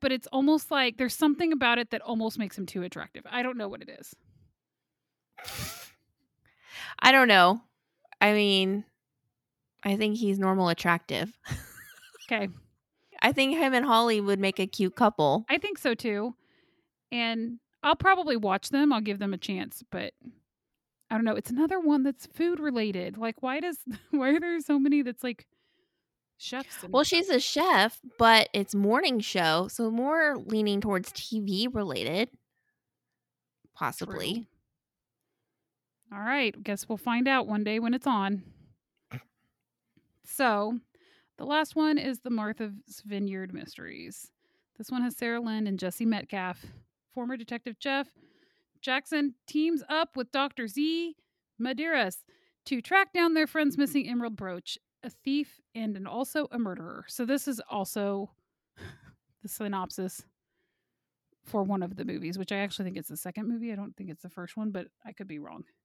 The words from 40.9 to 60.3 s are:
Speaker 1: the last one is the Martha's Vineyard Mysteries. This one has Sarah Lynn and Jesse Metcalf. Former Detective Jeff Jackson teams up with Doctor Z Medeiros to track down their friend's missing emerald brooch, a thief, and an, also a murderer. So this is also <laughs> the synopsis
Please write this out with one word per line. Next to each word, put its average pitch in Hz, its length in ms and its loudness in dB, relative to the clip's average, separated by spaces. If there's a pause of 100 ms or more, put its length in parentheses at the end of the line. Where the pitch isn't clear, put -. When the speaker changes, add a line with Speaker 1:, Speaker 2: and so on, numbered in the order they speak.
Speaker 1:
the - 80 -10
last 302 300 -2
one 311 240 4
is 254 220 -6
the 247 100 -6
Martha's 214 760 -6
Vineyard 196 480 -6
Mysteries. - 800 -16 (440)
This - 140 -14
one 247 140 -2
has 240 120 -4
Sarah 233 240 -4
Lynn 220 280 -4
and 196 100 -2
Jesse 185 260 -4
Metcalf. 196 640 -4 (480)
Former 247 240 -6
Detective 233 420 -10
Jeff 277 280 -2 (760)
Jackson 285 540 -2 (100)
teams 311 420 0
up 320 300 -2
with 247 140 -6
Doctor 269 360 -2
Z 320 480 -2 (460)
Medeiros 254 600 -2 (420)
to 240 160 -4
track 392 320 2
down 339 220 4
their 311 100 4
friend's 302 320 0
missing 285 320 2
emerald 233 260 -4
brooch, 185 440 -8 (240)
a 247 80 -12
thief, - 500 -4 (140)
and 220 200 -4
an, 196 120 -10
also 277 440 -4
a 240 60 -8
murderer. 180 500 -6
So - 160 -6
this 269 240 -2
is 247 220 -4
also 202 640 -4 (460)
<laughs> - 680 -20
the 208 40 -10
synopsis 190 800 -8 (1200)